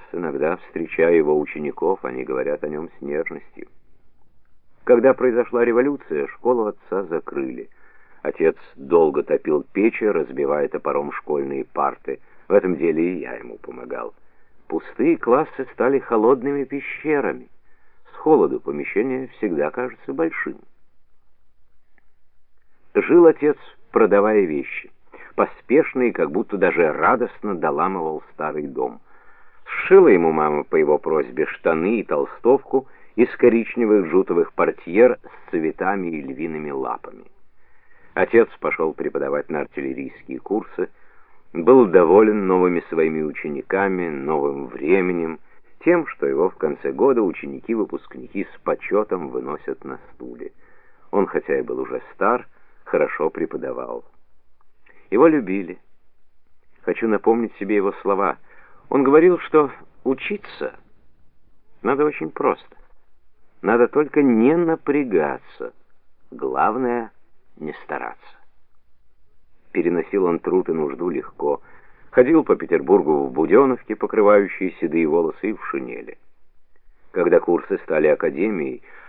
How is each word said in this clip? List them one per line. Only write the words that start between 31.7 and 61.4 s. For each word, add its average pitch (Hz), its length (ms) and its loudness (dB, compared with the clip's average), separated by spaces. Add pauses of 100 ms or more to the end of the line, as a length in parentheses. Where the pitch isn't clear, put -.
и 92 40 -4
толстовку 120 840 0 (280)
из 120 200 4
коричневых 110 720 2
джутовых 85 460 2
портьер 92 680 2
с - 280 -20
цветами 92 560 -2
и 80 140 -8
львиными 76 500 -10
лапами. 62 540 -10 (880)
Отец 113 340 4 (120)
пошел 80 340 -4
преподавать 71 560 -6
на 76 120 -6
артиллерийские 65 800 -10
курсы, - 500 -6 (640)
был 123 320 6
доволен 95 640 6
новыми 90 420 2
своими 80 320 -2
учениками, 87 880 -4
новым 69 580 -4
временем, 82 720 -2 (440)
тем, 165 240 0
что - 180 -8
его 71 240 0
в - 60 -18
конце 71 360 -4
года 113 300 2
ученики-выпускники 80 1200 -6
с - 160 -18
почетом 95 680 -4
выносят 65 540 -10
на 67 160 -14 (140)
стуле. 62 380 -16 (600)
Он, 98 140 2
хотя 73 340 -2
и - 20 -2
был 64 180 -8
уже 64 220 -8 (120)
стар, 113 340 -2 (380)
хорошо 76 440 -2
преподавал. 62 760 -8 (1080)
Его 131 160 6
любили. 95 520 -2 (1040)
Хочу 90 260 -2
напомнить 113 500 0
себе 104 180 -2
его 98 160 0 (100)
слова. 95 360 -2 (520)
Он 139 140 2
говорил, 156 360 6
что 147 320 2 (320)
учиться - 680 -6 (1080)